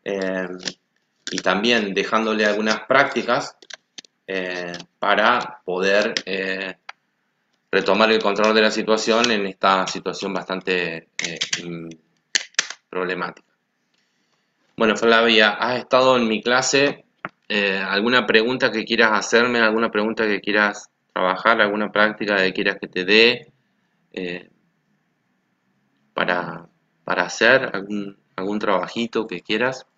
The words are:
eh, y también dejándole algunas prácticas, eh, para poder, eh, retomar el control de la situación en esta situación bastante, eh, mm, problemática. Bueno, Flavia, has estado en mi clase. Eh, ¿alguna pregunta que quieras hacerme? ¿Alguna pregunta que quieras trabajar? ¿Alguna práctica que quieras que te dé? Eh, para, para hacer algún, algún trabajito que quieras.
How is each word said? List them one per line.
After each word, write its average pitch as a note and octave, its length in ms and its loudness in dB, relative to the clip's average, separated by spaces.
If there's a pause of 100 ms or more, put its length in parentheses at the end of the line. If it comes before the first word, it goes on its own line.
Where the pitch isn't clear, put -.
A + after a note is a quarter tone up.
eh, F#2+ 440 -4 (840)
y G2 60 -6
también G2+ 560 0
dejándole A2 520 0
algunas G#2+ 360 0
prácticas, C3 760 0 (720)
eh, F2+ 460 -6 (260)
para G#2+ 680 2
poder, G2 480 0 (120)
eh, F#2+ 500 -6 (960)
retomar G2 400 2
el A2 100 2
control G#2+ 320 0
de A2 80 4
la G#2+ 80 4
situación A2 600 0
en G2+ 160 -2
esta F#2+ 400 0
situación F#2+ 440 -8
bastante, F2+ 760 -6 (180)
eh, E2+ 140 -10 (260)
mm, E2+ 240 -10 (1000)
problemática. F2+ 680 -6 (1200)
Bueno, A2 220 2
Flavia, A2+ 540 6
has A#2 280 -2
estado C3 380 4
en A#2 100 2
mi G#2+ 140 -2
clase. C3 640 0 (420)
Eh, G2+ 300 0
¿alguna G#2 480 0
pregunta A#2+ 460 2
que G#2+ 140 -2
quieras A2+ 280 2
hacerme? A#2 460 2
¿Alguna A2 320 2
pregunta A2 340 -2
que G2+ 160 0
quieras G#2 480 0 (240)
trabajar? F#2+ 480 2
¿Alguna G#2 300 0
práctica G#2 460 0
que F#2+ 160 2
quieras G2 280 -2
que F2 60 -10
te F2+ 180 -6
dé? A2+ 480 4 (600)
Eh, F2+ 360 -10 (1600)
para, E2+ 540 -4 (360)
para F2+ 200 -2
hacer A#2+ 500 2
algún, G2+ 440 -8 (180)
algún G2+ 220 -4
trabajito G#2 680 -2
que F2+ 140 -10
quieras. B2 440 -4 (120)